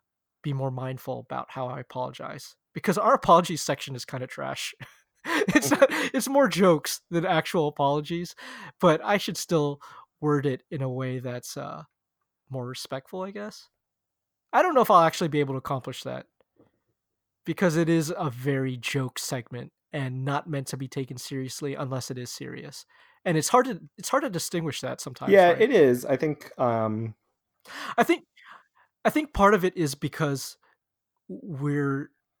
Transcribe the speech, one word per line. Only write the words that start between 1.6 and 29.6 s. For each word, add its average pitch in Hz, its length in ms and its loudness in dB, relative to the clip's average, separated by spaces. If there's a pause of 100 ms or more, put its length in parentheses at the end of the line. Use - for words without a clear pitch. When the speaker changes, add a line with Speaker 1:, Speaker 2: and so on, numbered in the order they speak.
Speaker 1:
I 131 120 -8
apologize, 131 800 -12 (160)
because - 240 -2
our 208 160 4
apologies 175 480 4
section 139 340 -6
is 120 100 -10
kinda 127 220 -8
trash. - 520 -8
<laughs> - 60 -14 (400)
It's 320 460 2
Speaker 2:
Mm-hmm. - 80 2
Speaker 1:
not, 311 80 6 (260)
it's 254 140 -2
more 269 220 4
jokes 165 500 2 (100)
than 170 160 0
actual 160 440 0
apologies, 151 680 -2 (460)
but 160 240 6
I 208 120 2
should 185 200 -4
still 147 420 -2 (400)
word 147 260 0
it 131 240 -2
in 147 120 -8
a 131 80 -4
way 127 300 -6
that's, 123 360 -10
uh, 147 280 -12 (640)
more 127 180 -8
respectful, 135 560 -10
I 196 80 -10
guess. - 380 -14 (840)
I 247 100 6
don't 349 140 2
know 254 60 6
if 220 100 4
I'll 180 140 10
actually 160 240 0
be 147 100 0
able 139 140 0
to 131 60 -6
accomplish 131 440 -8
that, 131 240 -10 (1160)
because 165 320 0
it 170 120 2
is 165 260 2
a 170 140 -4
very 131 480 -2
joke 127 400 -4
segment 127 540 -8 (220)
and 131 320 -6
not 143 240 -2
meant 139 180 -4
to 135 100 -8
be 135 120 -8
taken 131 280 -8
seriously 135 560 -8
unless 131 380 -6
it 127 60 -8
is 123 120 -10
serious. - 560 -14 (400)
And 170 120 2
it's 147 120 0
hard 254 180 6
to, 208 140 -6 (160)
it's - 120 -12
hard 285 140 2
to 277 60 -4
distinguish 165 520 -6
that 123 180 -8
sometimes, 131 320 -4
Speaker 2:
Yeah, 190 160 10
Speaker 1:
right? 170 140 4
Speaker 2:
it 240 100 6
is. 131 340 6
I 139 120 2
think, 151 420 -4
um, 113 560 0 (840)
Speaker 1:
I 240 60 4
think, 349 220 0 (800)
I 220 40 4
think 294 240 -2
part 202 200 6
of 185 100 2